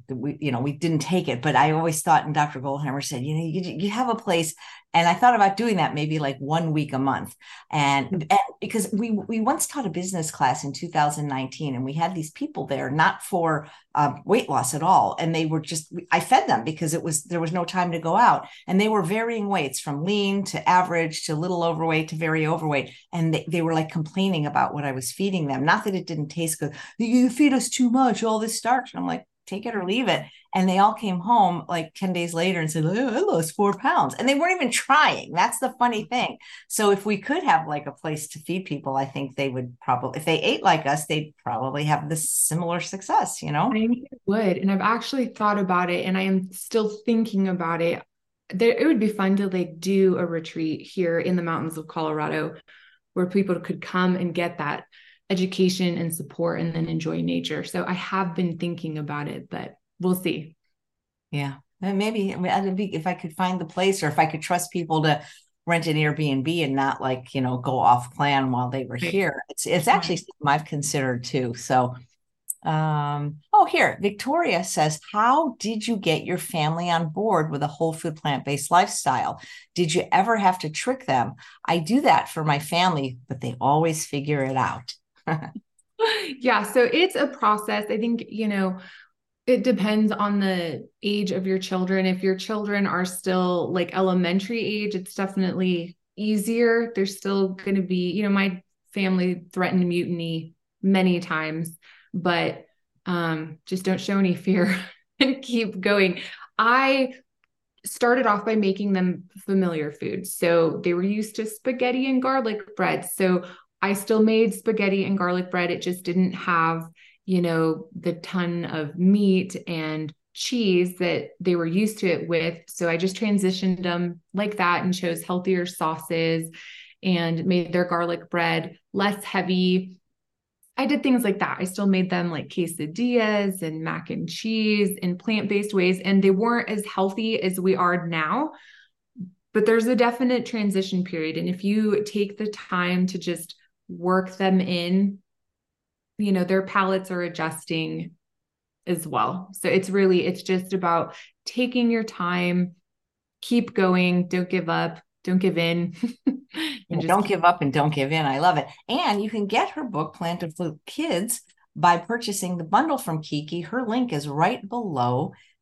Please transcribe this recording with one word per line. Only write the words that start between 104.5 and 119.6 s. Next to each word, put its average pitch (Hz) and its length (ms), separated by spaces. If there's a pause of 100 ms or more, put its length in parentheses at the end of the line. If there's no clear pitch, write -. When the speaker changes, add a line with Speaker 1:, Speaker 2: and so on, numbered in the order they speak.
Speaker 2:
<laughs> - 220
and 269 200
keep 226 400
going. 190 400 (380)
I 262 560 (680)
started 247 420
off 208 180
by 220 120
making 196 360
them 180 360 (160)
familiar 170 480
foods. - 420
So 170 480
they 180 120
were 175 80
used 208 340
to 220 100
spaghetti 254 640
and 254 140
garlic 240 540
bread. 170 280
So 180 400 (400)
I 202 100
still 220 280
made 220 320
spaghetti 196 500
and 196 140
garlic 180 320
bread. 175 220
It - 100
just 180 220
didn't 185 300
have, 165 540 (380)
you 185 160
know, 160 460 (100)
the 170 140
ton 175 520
of 156 320
meat 185 600 (100)